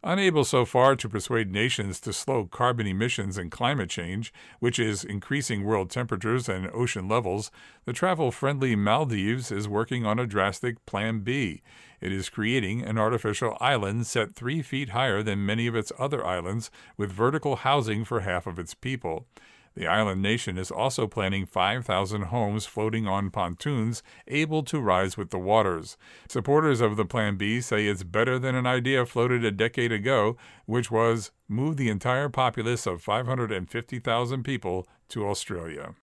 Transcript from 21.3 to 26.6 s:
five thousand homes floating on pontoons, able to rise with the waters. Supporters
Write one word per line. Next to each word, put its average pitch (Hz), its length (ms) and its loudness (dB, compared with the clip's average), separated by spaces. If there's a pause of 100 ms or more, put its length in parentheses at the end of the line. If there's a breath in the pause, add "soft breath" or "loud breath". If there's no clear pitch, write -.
five 101 400 0
thousand 98 360 0
homes 104 440 -2
floating 110 400 -2
on 98 240 0
pontoons, 110 720 -2 (240 loud breath)
able 156 380 0
to 151 160 -2
rise 95 360 4
with 101 140 -6
the 95 80 -4
waters. 92 580 2 (320 loud breath)
Supporters 139 520 2